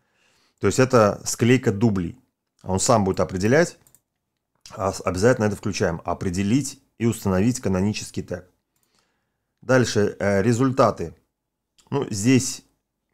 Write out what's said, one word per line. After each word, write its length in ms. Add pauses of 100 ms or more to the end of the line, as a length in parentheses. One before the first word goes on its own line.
(600)
То 80
есть 100
это 460
склейка 480
дублей. 480 (420)
Он 160
сам 260
будет 140
определять. 600 (920)
А 220
с-, 80
обязательно 460
это 100
включаем. 480
Определить 760 (180)
и 80
установить 540
канонический 640
тег. 260 (1120)
Дальше, 560
э, 240
результаты. 720 (760)
Ну, 200
здесь 520 (520)